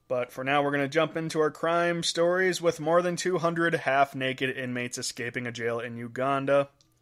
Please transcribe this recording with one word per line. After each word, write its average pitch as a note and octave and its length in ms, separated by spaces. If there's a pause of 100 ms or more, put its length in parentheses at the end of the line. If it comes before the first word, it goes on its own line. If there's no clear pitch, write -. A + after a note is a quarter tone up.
But B2 240
for C3 140
now, C#3+ 180
we're C#3+ 80
gonna C#3+ 160
jump D#3 300
into D#3+ 240
our D#3 100
crime E3+ 540
stories F3 580
with E3+ 160
more E3 240
than F3 140
two F3+ 220
hundred E3+ 360
half-naked C3+ 840
inmates B2 400
escaping A#2+ 520
a - 20
jail A#2 300
in A#2 160
Uganda. C3+ 720 (340)